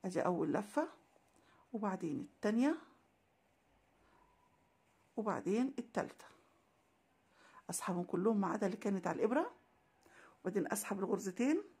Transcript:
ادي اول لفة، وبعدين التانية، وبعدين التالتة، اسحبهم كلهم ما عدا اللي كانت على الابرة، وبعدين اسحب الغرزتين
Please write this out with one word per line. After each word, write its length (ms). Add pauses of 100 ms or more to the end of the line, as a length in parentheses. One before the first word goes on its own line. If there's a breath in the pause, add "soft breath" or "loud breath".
ادي 160
اول 320
لفة، 360 (840 soft breath)
وبعدين 460
التانية، 580 (2500 soft breath)
وبعدين 640
التالتة، 460 (1400 loud breath)
اسحبهم 340
كلهم 380
ما 60
عدا 180
اللي 120
كانت 300
على 80
الابرة، 360 (920 loud breath)
وبعدين 300
اسحب 280
الغرزتين 640 (160)